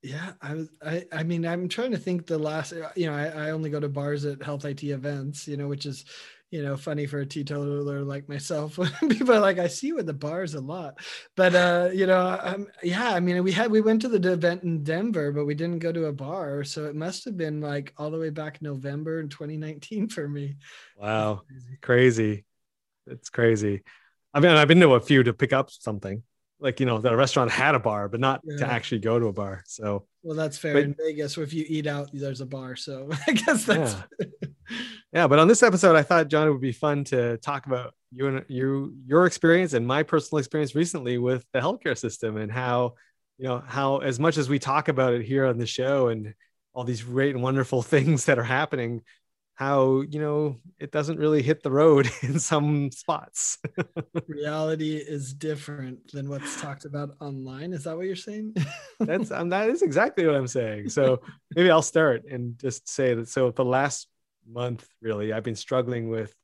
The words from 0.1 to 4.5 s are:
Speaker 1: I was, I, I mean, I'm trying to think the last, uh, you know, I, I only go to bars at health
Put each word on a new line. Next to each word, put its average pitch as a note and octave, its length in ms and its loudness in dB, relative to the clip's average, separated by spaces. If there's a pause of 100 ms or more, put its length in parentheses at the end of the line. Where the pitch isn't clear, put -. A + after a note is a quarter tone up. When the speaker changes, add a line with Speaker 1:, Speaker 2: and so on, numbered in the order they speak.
Speaker 1:
I D3 120 -10
was, D#3+ 140 -10 (160)
I, E3+ 280 -6
I D#3+ 100 -6
mean, E3 240 -4
I'm F3 220 -4
trying A#3+ 240 -4
to A3 40 -4
think F3+ 300 -6
the E3 100 -2
last, D3+ 360 -4
uh, D#3+ 240 -12
you F3 100 0
know, D3+ 80 -4
I, D3+ 320 -4
I D#3 60 -4
only D#3 180 -4
go D3+ 80 -4
to D3 100 -4
bars C#3+ 360 -4
at C#3+ 180 -6
health C#3+ 220 -8